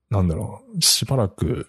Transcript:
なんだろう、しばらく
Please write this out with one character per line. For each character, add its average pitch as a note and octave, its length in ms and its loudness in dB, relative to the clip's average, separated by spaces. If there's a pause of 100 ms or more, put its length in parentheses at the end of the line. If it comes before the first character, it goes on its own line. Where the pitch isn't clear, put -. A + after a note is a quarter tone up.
な G2+ 140 2
ん F2+ 60 4
だ D#2+ 60 0
ろ - 280 -8 (140)
う、 E3 40 -4
し - 240 2
ば C#3 120 0
ら G#2+ 120 2
く - 400 -4